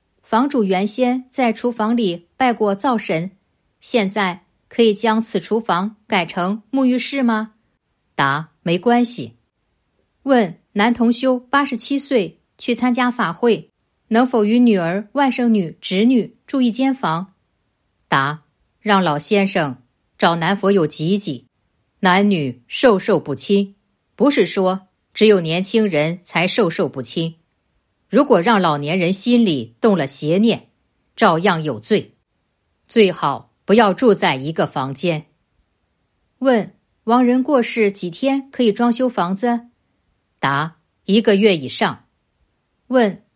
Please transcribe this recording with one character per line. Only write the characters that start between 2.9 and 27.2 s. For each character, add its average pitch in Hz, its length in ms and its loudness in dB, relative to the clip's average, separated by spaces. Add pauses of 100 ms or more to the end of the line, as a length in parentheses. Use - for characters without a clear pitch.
神， 185 340 -4 (480)
现 202 300 -2
在 190 360 -4 (220)
可 - 140 -2
以 226 120 4
将 220 280 0
此 220 180 -4
厨 208 200 -2
房 196 360 -4 (120)
改 185 180 0
成 190 460 -4
沐 269 140 0
浴 254 120 2
室 269 260 -6
吗？ 220 300 -2 (640)
答： 143 340 -2 (120)
没 170 160 0
关 240 280 2
系。 131 300 -8 (880)
问： 226 360 0 (140)
男 214 200 2
同 233 200 2
修 254 260 -2
八 277 240 -2
十 277 140 -6
七 277 200 -4
岁 226 440 -4 (160)
去 - 180 -4
参 247 180 0
加 247 160 0
法 226 240 -4
会， 220 360 0 (400)
能 233 180 2
否 247 160 0
与 220 160 2
女 233 180 4
儿、 180 360 -2
外 277 160 2
甥 247 180 -2
女、 190 340 0
侄 196 240 0
女 233 400 0
住 277 160 -2
一 240 100 2
间 262 220 0
房？ 175 400 -4 (720)
答： 147 360 -2 (380)
让 202 200 4
老 156 160 0
先 196 300 0
生 156 340 -4 (360)
找 170 180 2
男 170 200 -2
佛 196 160 0
友 190 140 2
挤 156 240 -4
一 202 80 0
挤， 151 300 -8 (540)
男 190 280 2
女 147 380 -4
授 220 320 2
受 185 200 0
不 147 140 -8
亲， 196 420 -2 (400)
不 254 140 2
是 277 160 2
说 190 440 -4 (240)
只 214 140 4
有 202 120 6
年 170 240 -2
轻 220 240 0
人 165 360 -2
才 170 220 -2
授 185 240 0
受 160 200 -2
不 135 120 -12
亲。 165 360 -6 (720)